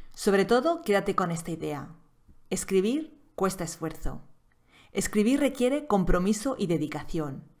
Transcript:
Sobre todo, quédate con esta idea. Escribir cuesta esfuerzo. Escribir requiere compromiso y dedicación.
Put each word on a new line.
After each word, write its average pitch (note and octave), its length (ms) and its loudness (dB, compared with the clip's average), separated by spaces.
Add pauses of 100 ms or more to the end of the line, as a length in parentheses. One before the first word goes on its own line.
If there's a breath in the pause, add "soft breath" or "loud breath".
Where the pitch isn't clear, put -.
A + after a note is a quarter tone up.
(140 soft breath)
Sobre G3 320 2
todo, C#4+ 340 2
quédate G3 340 0
con F3+ 160 0
esta E3 200 -6
idea. D#3 400 -8 (580)
Escribir G#3 720 0 (140)
cuesta F#3+ 300 -2
esfuerzo. - 580 -6 (720 soft breath)
Escribir G#3+ 480 2
requiere C#4 460 2
compromiso G3 720 2
y G3+ 80 -2
dedicación. D3+ 760 -4 (160)